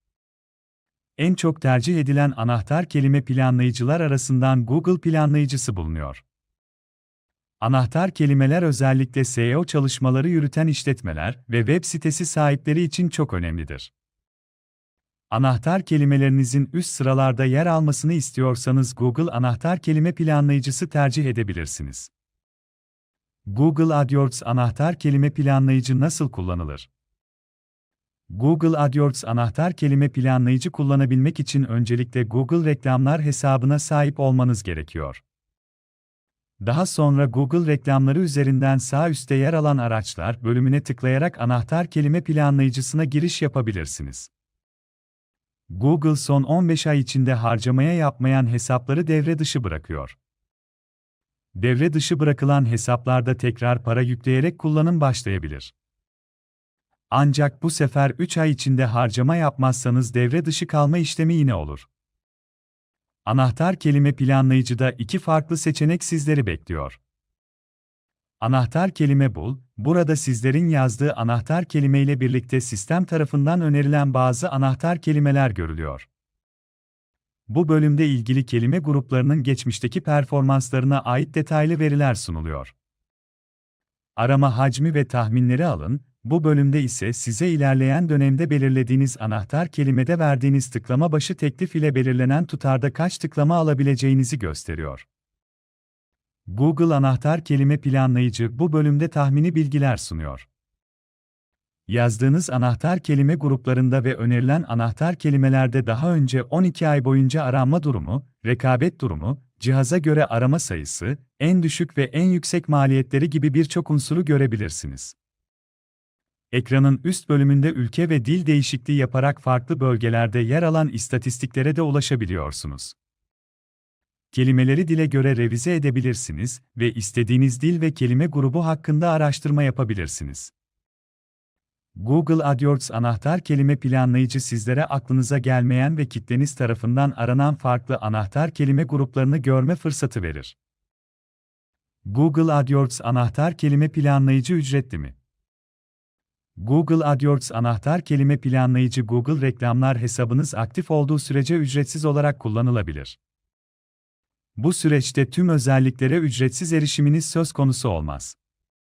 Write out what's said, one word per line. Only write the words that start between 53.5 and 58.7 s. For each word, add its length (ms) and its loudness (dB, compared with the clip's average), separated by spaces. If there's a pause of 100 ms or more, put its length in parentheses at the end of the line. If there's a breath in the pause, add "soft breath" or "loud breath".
para 180 0
yükleyerek 580 -2
kullanım 420 2
başlayabilir. 720 -4 (1400)
Ancak 540 2
bu 60 0
sefer 400 0
üç 280 -4
ay 140 2
içinde 340 0